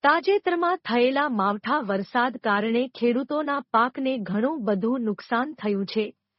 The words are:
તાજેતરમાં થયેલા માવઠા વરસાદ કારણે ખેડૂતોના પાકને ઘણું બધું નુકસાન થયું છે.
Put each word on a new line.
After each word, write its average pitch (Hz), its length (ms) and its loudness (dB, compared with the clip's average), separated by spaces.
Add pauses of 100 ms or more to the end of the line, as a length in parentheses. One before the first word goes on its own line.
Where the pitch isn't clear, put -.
તાજેતરમાં 349 760 2
થયેલા 262 500 2
માવઠા 214 520 0
વરસાદ 214 580 -2
કારણે 226 500 0
ખેડૂતોના 277 720 -2
પાકને 262 580 0
ઘણું 220 460 -2
બધું 220 360 0
નુકસાન 233 540 -4
થયું 202 320 -2
છે. 214 280 -4 (240)